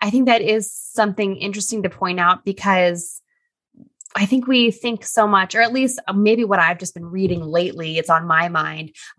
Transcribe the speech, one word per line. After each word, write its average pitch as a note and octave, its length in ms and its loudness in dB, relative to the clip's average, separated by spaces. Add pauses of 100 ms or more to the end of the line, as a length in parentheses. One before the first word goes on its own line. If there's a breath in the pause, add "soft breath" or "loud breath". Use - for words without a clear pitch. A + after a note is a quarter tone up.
I G#3 80 -2
think B3 160 2
that A#3 160 4
is G#3+ 320 0
something G3+ 640 -2
interesting G3+ 460 -6
to F3+ 80 -2
point F3+ 280 -4
out, F3+ 240 2
because F#3 800 0 (920)
I G3+ 100 0
think B3+ 220 0
we B3 240 4
think A#3 340 -6
so G#3+ 220 2
much, F#3+ 260 2
or A3 80 2
at A#3 100 2
least C4 280 0 (140)
maybe G#3+ 300 4
what G3 140 2
I've E3+ 220 2
just F3+ 160 -12
been E3+ 100 -14
reading F3 360 -2
lately, D#3+ 580 -4
it's D#3+ 100 -2
on E3 160 2
my E3 240 0
mind, D#3 460 -6 (240 loud breath)